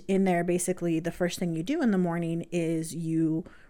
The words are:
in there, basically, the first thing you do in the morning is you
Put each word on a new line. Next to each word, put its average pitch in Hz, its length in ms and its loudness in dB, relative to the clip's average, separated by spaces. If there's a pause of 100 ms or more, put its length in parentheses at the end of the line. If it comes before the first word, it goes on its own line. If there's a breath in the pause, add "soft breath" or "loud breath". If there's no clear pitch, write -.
in 196 160 4
there, 175 200 4
basically, 175 560 0
the 165 120 -4
first 175 260 -2
thing 170 160 -2
you 160 80 -4
do 285 220 -2
in 233 80 4
the 190 80 4
morning 170 520 -2
is 165 440 -2
you 160 480 0 (260 loud breath)